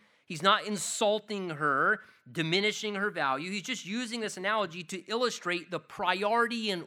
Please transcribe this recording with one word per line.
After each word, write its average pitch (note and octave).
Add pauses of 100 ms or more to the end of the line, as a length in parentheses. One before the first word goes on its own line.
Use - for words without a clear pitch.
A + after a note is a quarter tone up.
(240)
He's D#3
not G3
insulting G#3
her, D3+ (300)
diminishing G3+
her G3+
value. D3+
He's G3+
just A#3
using A#3
this -
analogy F#3
to F#3
illustrate F#3+
the D#3+
priority G#3+
and F3